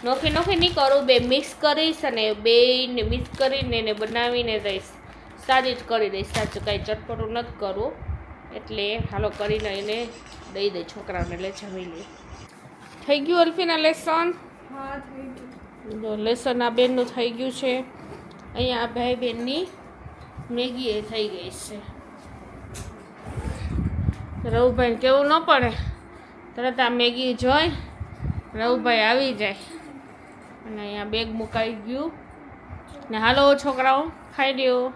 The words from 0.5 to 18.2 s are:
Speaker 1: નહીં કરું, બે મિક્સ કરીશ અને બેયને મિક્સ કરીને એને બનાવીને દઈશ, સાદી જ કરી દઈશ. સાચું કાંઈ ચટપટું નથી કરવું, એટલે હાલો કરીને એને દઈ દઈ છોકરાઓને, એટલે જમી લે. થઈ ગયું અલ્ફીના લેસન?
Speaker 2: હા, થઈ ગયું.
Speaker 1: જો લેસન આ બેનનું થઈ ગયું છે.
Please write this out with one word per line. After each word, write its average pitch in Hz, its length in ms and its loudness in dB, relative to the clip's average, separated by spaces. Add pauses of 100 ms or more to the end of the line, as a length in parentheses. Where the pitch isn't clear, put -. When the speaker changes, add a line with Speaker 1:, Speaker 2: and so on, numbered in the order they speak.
Speaker 1:
નહીં 349 200 4
કરું, 277 260 6
બે 254 100 8 (160)
મિક્સ 269 200 2 (100)
કરીશ 311 480 2
અને 226 160 0 (180)
બેયને 247 600 4 (100)
મિક્સ 247 160 -4 (100)
કરીને 269 400 0
એને 220 220 0
બનાવીને 233 540 0 (100)
દઈશ, 190 240 -4 (560)
સાદી 262 340 4
જ - 100 -12
કરી 220 260 2
દઈશ. 190 200 -4
સાચું 208 300 -4
કાંઈ 208 240 -2
ચટપટું 220 480 -4
નથી 240 240 -6
કરવું, 208 300 -4 (680)
એટલે 208 280 -6 (260)
હાલો 208 180 0 (100)
કરીને 214 400 -2
એને 214 180 -4 (560)
દઈ 196 220 0
દઈ 170 160 -6
છોકરાઓને, 180 440 -6
એટલે 185 140 -6 (120)
જમી 190 340 -10
લે. 185 100 -14 (1040)
થઈ 285 180 4
ગયું 339 200 6
અલ્ફીના 330 420 2
લેસન? 320 420 2 (400)
Speaker 2:
હા, 277 260 -10 (120)
થઈ 269 260 -14
ગયું. - 680 -14
Speaker 1:
જો 214 140 -4 (120)
લેસન 247 400 0
આ 233 100 0
બેનનું 247 380 4
થઈ 240 140 0 (100)
ગયું 262 200 -2
છે. 262 140 0 (840)